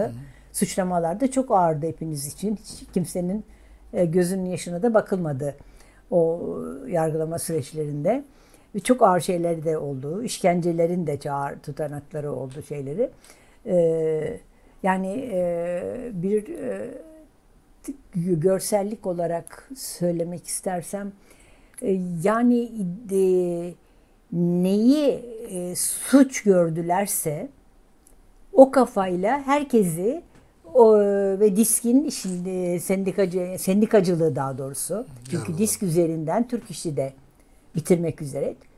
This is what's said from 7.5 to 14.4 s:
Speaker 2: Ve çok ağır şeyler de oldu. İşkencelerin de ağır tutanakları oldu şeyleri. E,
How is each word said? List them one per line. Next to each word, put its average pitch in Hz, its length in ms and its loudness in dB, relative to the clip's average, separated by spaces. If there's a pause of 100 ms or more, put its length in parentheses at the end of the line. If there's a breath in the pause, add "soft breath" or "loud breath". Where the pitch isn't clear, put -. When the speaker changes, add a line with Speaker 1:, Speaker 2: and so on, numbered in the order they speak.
Speaker 2:
Ve 208 40 -2
çok 247 220 2
ağır 180 180 6
şeyler 170 440 -2
de 156 140 -2
oldu. 143 460 -6
İşkencelerin 175 840 0
de 143 240 -6
ağır 139 280 -6
tutanakları 147 720 -8
oldu 131 340 -10
şeyleri. 147 420 -4 (560 soft breath)
E, 165 720 0 (440 soft breath)